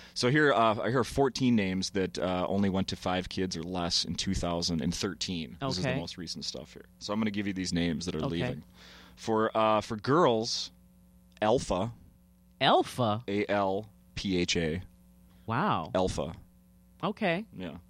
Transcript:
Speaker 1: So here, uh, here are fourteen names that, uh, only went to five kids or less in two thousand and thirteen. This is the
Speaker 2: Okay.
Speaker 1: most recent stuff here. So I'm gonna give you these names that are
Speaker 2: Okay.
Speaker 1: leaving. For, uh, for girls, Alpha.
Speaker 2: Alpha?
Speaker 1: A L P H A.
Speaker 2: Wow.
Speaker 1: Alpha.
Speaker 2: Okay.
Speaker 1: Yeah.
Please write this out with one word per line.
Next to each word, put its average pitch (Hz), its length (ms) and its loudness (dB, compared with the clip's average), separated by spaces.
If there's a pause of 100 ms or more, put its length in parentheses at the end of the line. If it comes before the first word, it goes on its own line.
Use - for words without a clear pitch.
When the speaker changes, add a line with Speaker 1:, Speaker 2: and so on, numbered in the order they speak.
(140)
Speaker 1:
So 123 160 0
here, 147 220 6
uh, 110 240 6 (140)
here 127 100 2
are 113 60 2
fourteen 131 500 2
names 95 360 0
that, 92 280 -2
uh, 90 300 0
only 98 200 2
went 92 200 0
to 92 80 -6
five 92 320 -2
kids 92 260 -4
or 80 80 -6
less 87 400 -2
in 85 120 -6
two 95 200 -2
thousand 87 460 -2
and 87 120 -2
thirteen. 90 680 -6
This 135 160 -4
is - 80 -4
the 127 60 -2
Speaker 2:
Okay. 131 80 -4
Speaker 1:
most 170 180 -10
recent 80 260 -10
stuff - 300 -12
here. - 120 -18 (140)
So - 140 -6
I'm 107 80 0
gonna 107 100 0
give 101 160 -2
you 98 60 -2
these 90 180 -4
names 85 340 0
that 85 100 -4
are 78 100 -4
Speaker 2:
Okay. - 20 -4 (140)
Speaker 1:
leaving. - 220 -4 (520)
For, 110 420 0
uh, 110 220 4
for 113 160 -4
girls, 120 760 0 (680)
Alpha. 107 520 2 (640)
Speaker 2:
Alpha? 131 680 2
Speaker 1:
A 104 220 0
L 101 400 0 (240)
P 92 240 0
H 87 180 0
A. 85 280 -2 (640)
Speaker 2:
Wow. 113 480 -2
Speaker 1:
Alpha. 87 380 2 (720)
Speaker 2:
Okay. 190 400 0 (140)
Speaker 1:
Yeah. 87 200 -10 (120)